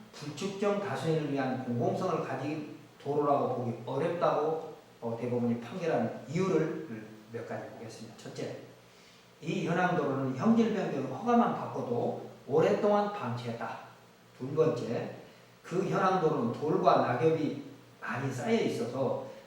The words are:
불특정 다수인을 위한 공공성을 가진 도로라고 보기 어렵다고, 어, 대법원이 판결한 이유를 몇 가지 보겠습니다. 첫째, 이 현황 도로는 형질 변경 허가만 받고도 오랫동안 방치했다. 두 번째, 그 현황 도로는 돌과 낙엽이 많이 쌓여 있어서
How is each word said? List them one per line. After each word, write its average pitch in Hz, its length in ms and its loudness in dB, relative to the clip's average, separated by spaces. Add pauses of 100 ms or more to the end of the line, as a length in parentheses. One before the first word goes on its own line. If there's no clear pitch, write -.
(120)
불특정 202 680 -2
다수인을 156 520 0
위한 127 340 -2
공공성을 160 580 0
가진 151 520 -6 (300)
도로라고 143 500 2
보기 117 300 -2
어렵다고, 156 920 0 (240)
어, 117 200 -4
대법원이 120 420 0
판결한 165 680 -2
이유를 165 600 0 (440)
몇 117 160 -8
가지 110 220 -8
보겠습니다. - 480 -14
첫째, - 400 -10 (840)
이 170 260 -2
현황 175 280 2
도로는 135 400 0
형질 220 380 4
변경 143 400 -2
허가만 233 420 4
받고도 - 720 -4 (180)
오랫동안 202 680 4
방치했다. 120 720 -6 (520)
두 135 180 -6
번째, 120 600 0 (440)
그 170 260 -2
현황 180 320 2
도로는 131 340 2
돌과 170 480 4
낙엽이 151 640 2 (380)
많이 135 320 -4
쌓여 226 220 0
있어서 - 680 0 (220)